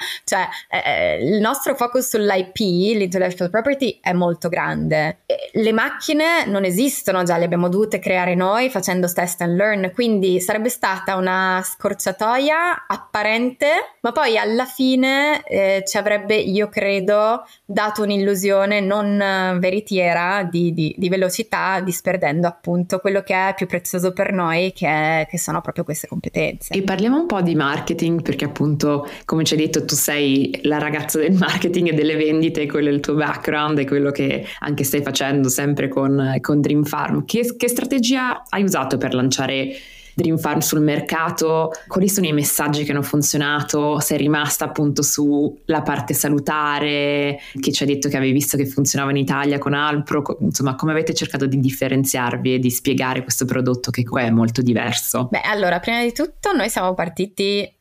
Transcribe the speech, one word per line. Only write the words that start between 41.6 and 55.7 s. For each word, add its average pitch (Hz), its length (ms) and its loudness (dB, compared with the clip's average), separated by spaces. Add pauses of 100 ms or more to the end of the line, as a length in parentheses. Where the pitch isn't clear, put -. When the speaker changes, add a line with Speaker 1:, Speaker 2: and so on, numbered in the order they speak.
Speaker 2:
Quali 196 220 2
sono 190 160 0
i 156 80 0
messaggi 147 500 0
che 147 80 -2
hanno 143 120 0
funzionato? 147 960 0
Sei 151 180 0
rimasta 147 480 0
appunto 147 380 0
sulla 147 800 0
parte 143 320 -2
salutare, 147 1200 0 (200)
che 139 120 0
ci 139 120 0
hai 139 100 2
detto 139 160 -2
che 139 80 -2
avevi 135 140 2
visto 143 260 2
che 139 80 2
funzionava 139 460 0
in 143 60 2
Italia 139 420 0
con 143 160 -2
Alpro, 147 480 0
co-, - 160 -6
insomma, 135 340 0
come 156 180 -2
avete 160 220 0
cercato 143 320 -2
di 135 140 2
differenziarvi 131 960 0
e - 20 2
di 127 140 2
spiegare 131 500 0
questo 127 240 -2
prodotto 127 460 0
che 120 200 0
è 123 200 0
molto 113 320 2
diverso? 120 640 0
Speaker 1:
Beh, - 120 -2
allora, 185 380 0